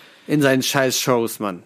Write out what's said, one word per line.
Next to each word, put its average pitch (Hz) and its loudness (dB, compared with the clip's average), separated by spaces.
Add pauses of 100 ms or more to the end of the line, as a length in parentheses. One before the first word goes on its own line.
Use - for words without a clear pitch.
(260)
in 151 0
seinen 131 4
Scheiß-Shows, 127 0
Mann. 95 -6